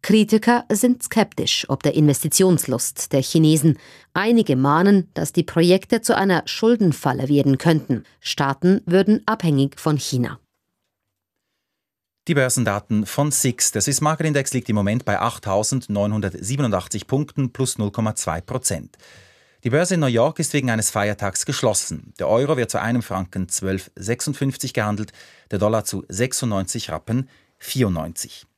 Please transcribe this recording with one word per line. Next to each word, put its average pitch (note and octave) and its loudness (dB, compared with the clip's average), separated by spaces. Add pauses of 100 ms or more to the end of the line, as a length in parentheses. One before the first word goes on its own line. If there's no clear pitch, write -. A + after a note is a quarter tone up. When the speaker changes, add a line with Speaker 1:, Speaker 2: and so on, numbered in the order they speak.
Speaker 1:
Kritiker A3 4
sind B3 2
skeptisch - -2
ob - -2
der D3 2
Investitionslust D3+ 2
der C3+ 2
Chinesen. D#3 4 (340)
Einige G#3+ 2
mahnen, E3 4
dass D#3+ -4
die E3+ 2
Projekte F#3 2
zu - 2
einer F#3+ 2
Schuldenfalle D#3+ 0
werden C#3 4
könnten. C#3 0 (160)
Staaten D#3 0
würden G3 2
abhängig D3+ 0
von D3+ 0
China. B2+ -4 (1900)
Speaker 2:
Die E3+ 2
Börsendaten A2 0
von C#3+ -2
six. - -2
Der G#2+ -2
Swiss C#3 -2
Market D#3 0
Index C#3+ 0
liegt B2 -4
im A2 2
Moment G#2+ 0
bei G2+ 0
achttausendneunhundertsiebenundachtzig G#2 -2
Punkten, C#3 -4
plus - -4
null G#2 -2
Komma G#2+ -4
zwei E2 -6
Prozent. - -8 (640)
Die B2 -4
Börse F3 2
in E3+ 0
New D3 2
York B2 2
ist D#3+ -4
wegen C3 0
eines A2 -2
Feiertags G#2 -4
geschlossen. - -4
Der E2 -2
Euro C3 2
wird A#2 -4
zu - -4
einem A#2 -2
Franken F#2+ -6
zwölf F#2+ -4
sechsundfünfzig C3+ -4
gehandelt, G#2 -4 (380)
der G#2 -4
Dollar G#2+ 0
zu - -8
sechsundneunzig A2 -4
Rappen A2 -4 (260)
vierundneunzig. E2+ -4 (120)